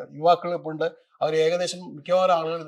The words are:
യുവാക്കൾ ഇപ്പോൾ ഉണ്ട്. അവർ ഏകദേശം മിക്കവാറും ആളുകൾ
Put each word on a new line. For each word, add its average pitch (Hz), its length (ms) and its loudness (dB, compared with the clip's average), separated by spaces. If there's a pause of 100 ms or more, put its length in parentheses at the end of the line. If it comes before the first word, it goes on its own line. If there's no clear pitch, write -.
(180)
യുവാക്കൾ 175 400 2
ഇപ്പോൾ 156 160 -8
ഉണ്ട്. 156 120 -2 (360)
അവർ 151 100 0 (120)
ഏകദേശം 175 360 0 (160)
മിക്കവാറും 180 420 2
ആളുകൾ 165 300 -4